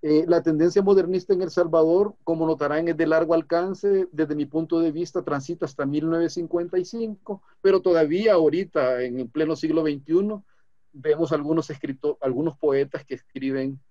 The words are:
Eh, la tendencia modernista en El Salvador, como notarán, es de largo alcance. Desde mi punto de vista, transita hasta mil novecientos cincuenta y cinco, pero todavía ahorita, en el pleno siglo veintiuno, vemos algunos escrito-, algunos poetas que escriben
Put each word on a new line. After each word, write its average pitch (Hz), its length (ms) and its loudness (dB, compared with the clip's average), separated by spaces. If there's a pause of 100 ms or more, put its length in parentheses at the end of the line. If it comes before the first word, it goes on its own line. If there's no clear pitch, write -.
Eh, 151 280 2
la 170 140 4
tendencia 165 400 2
modernista 190 500 2
en 180 100 0
El 175 80 -4
Salvador, 170 720 2
como 165 240 -2
notarán, 151 400 -2
es 165 100 -2
de 160 100 0
largo 160 280 2
alcance. 185 760 0
Desde 151 240 -4
mi 147 100 -2
punto 160 320 -2
de 165 140 0
vista, 170 320 -6
transita 151 400 -6
hasta 143 220 -6
mil 147 180 -2
novecientos 165 300 -2
cincuenta 175 440 -4
y 180 60 -2
cinco, 214 580 -10 (180)
pero 190 200 4
todavía 180 540 4
ahorita, 151 680 2
en 123 160 -6
el 123 100 -6
pleno 156 280 -2
siglo 160 260 0
veintiuno, 165 600 -2 (480)
vemos 151 400 0
algunos 156 380 -2
escrito-, 139 500 -6
algunos 139 380 -2
poetas 139 460 -2
que 131 100 -10
escriben 135 680 -6 (100)